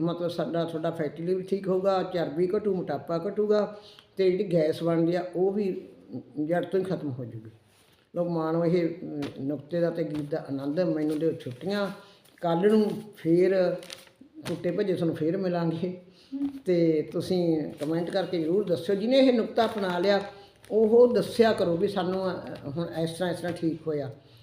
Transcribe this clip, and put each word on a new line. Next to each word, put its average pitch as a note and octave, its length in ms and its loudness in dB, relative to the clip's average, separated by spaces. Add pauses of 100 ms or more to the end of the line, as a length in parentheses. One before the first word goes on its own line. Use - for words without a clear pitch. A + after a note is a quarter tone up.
ਮਤਲਬ E3+ 280 -2
ਸਾਡਾ, E3 360 -2
ਤੁਹਾਡਾ D#3+ 260 -4
ਫੈਟੀ D#3+ 320 -4
ਲੀਵਰ F#3 200 -2
ਠੀਕ F#3+ 260 -4
ਹੋਊਗਾ, F#3 340 2 (120)
ਚਰਬੀ E3 420 0
ਘਟੂ, G3+ 180 0
ਮੋਟਾਪਾ E3 540 -4
ਘਟੂਗਾ, G#3 500 0 (380)
ਤੇ F#3+ 140 4
ਜਿਹੜੀ F#3 220 0
ਗੈਸ D#3 300 2
ਬਣਦੀ E3 320 2
ਆ, - 100 -2 (120)
ਉਹ F#3+ 160 2
ਵੀ G3 360 -2 (560)
ਜੜ E3+ 200 0
ਤੋਂ F#3+ 160 -2
ਹੀ F#3 40 -2
ਖਤਮ E3 260 -4
ਹੋ B2+ 140 -8
ਜੂਗੀ। A2+ 260 -14 (680)
ਲਓ, F3 120 -2
ਮਾਣੋ E3 360 0
ਇਹ, E3+ 240 2
ਅਮ, D3+ 320 -8 (200)
ਨੁਕਤੇ C#3+ 400 -4
ਦਾ E3+ 100 2
ਤੇ E3 140 -4
ਗੀਤ D3+ 260 -6
ਦਾ D#3+ 80 -2
ਆਨੰਦ। C#3 420 -4
ਮੈਨੂੰ D#3 380 0
ਦਿਓ D#3+ 140 2
ਛੁੱਟੀਆਂ, F#3 580 -6 (500)
ਕੱਲ੍ਹ F3 320 4
ਨੂੰ G#3+ 180 6 (260)
ਫੇਰ F3+ 600 4 (720)
ਟੁੱਟੇ F3 240 -2
ਭੱਜੇ F#3+ 240 0
ਤੁਹਾਨੂੰ E3 220 0
ਫੇਰ E3 200 0
ਮਿਲਾਂਗੇ। F3 640 -2 (640)
ਤੇ E3 460 4
ਤੁਸੀਂ E3+ 500 0
ਕੁਮੈਂਟ E3 480 -4
ਕਰਕੇ F3+ 300 -2
ਜ਼ਰੂਰ F3+ 240 0
ਦੱਸਿਓ, F3+ 300 0
ਜਿਹਨੇ A3+ 240 2
ਇਹ C4 140 8
ਨੁਕਤਾ A3+ 320 0
ਅਪਣਾ G3 340 -2
ਲਿਆ, G3 220 2 (500)
ਉਹ A3+ 440 6
ਦੱਸਿਆ A3 380 4
ਕਰੋ F3 240 2
ਵੀ G3 120 0
ਸਾਨੂੰ, F#3 420 -2
ਅ, F3 40 -4 (320)
ਹੁਣ D#3+ 200 -4 (160)
ਇਸ D#3+ 80 -2
ਤਰ੍ਹਾਂ, F3 220 -2
ਇਸ E3+ 60 -6
ਤਰ੍ਹਾਂ F3 140 -4
ਠੀਕ D#3+ 340 -2
ਹੋਇਆ। C#3+ 240 -4 (320)